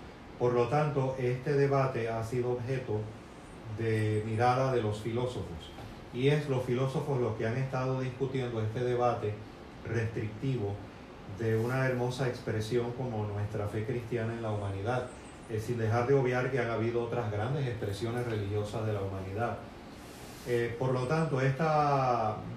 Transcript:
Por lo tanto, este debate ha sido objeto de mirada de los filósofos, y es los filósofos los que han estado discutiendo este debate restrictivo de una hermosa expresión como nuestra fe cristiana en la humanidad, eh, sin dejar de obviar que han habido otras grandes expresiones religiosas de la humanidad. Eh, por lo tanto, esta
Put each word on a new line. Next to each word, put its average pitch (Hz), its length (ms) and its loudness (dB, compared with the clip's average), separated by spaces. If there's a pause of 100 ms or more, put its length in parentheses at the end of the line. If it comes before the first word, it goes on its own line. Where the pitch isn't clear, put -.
(400)
Por 123 140 4
lo 120 160 4
tanto, 139 500 2
este 131 340 0
debate 135 540 4
ha 113 160 -2
sido 123 280 0
objeto 117 500 -2 (760)
de 107 480 2
mirada 123 480 4
de 120 80 4
los 107 180 0
filósofos, - 720 -4 (420)
y 127 160 4
es 147 200 2
los 127 140 2
filósofos 135 560 0
los 110 160 2
que 117 120 0
han 120 100 0
estado 131 440 0
discutiendo 123 600 -2
este 110 200 0
debate 120 520 2 (540)
restrictivo 110 840 -2 (640)
de 110 180 4
una 123 280 2
hermosa 123 420 0
expresión 117 680 0
como 113 340 -2
nuestra 104 400 -2
fe 110 180 -2
cristiana 117 480 -2
en 113 80 -6
la 110 100 -2
humanidad, 104 560 -2 (420)
eh, 110 100 -2
sin 120 180 -2
dejar 113 300 2
de 139 60 6
obviar 123 380 4
que 131 80 0
han 113 100 0
habido 117 340 0
otras 117 280 -2
grandes 123 360 0
expresiones 117 580 -2
religiosas 107 600 -2
de 107 80 0
la 98 80 -2
humanidad. 98 560 -4 (920)
Eh, 117 300 2
por 131 160 2
lo 127 140 0
tanto, 156 320 2
esta 135 1000 4 (200)